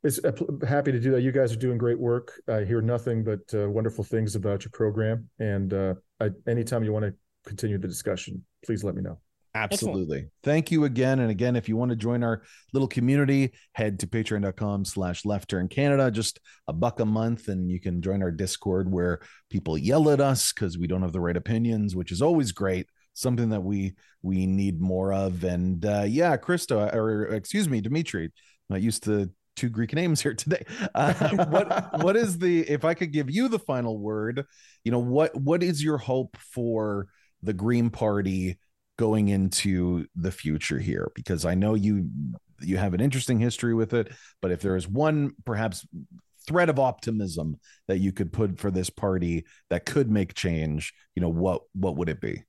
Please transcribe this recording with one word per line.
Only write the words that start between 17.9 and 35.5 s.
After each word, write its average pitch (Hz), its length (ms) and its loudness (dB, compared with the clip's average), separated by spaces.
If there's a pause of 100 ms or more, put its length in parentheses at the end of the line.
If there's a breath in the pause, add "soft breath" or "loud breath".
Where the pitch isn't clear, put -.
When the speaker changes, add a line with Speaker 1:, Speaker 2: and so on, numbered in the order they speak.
Speaker 2:
join 95 220 0
our 90 80 0
Discord 92 580 -2
where 90 300 0 (320 loud breath)
people 80 260 -2
yell 135 340 4
at 139 100 4
us 135 320 2
'cause 85 260 -4
we 87 80 -2
don't 92 160 0
have 87 100 -2
the 90 80 -2
right 87 160 0
opinions, 110 600 0
which 90 160 -6
is 90 100 -2
always 147 300 2
great. 92 340 -2 (280)
Something 120 340 0
that 104 160 -2
we, 98 320 -2 (260 soft breath)
we 95 240 0
need 95 340 0
more 92 320 0
of. 95 300 -2
And, 90 420 -2
uh, 104 220 2
yeah, 147 300 2
Christo, 120 520 0
or 110 360 0 (100)
excuse 180 340 -2
me, 120 120 0
Dimitri, 107 500 -2 (380 soft breath)
not 95 140 -2
used 113 200 0
to 101 300 0 (240)
two 127 120 -2
Greek 113 260 -2
names 165 260 2
here 139 140 0
today. - 300 -2 (300 loud breath)
Uh, 170 180 4
<laughs> 180 340 2
what, 180 580 0
what 196 120 4
is 208 220 2
the, 175 220 4 (100)
if 147 140 0
I 165 100 4
could 165 180 -4
give 143 160 0
you 220 200 0
the 226 100 0
final 120 400 -2
word, 107 480 -4 (380 soft breath)
you 113 80 0
know, 120 80 2
what, 127 340 2
what 165 300 2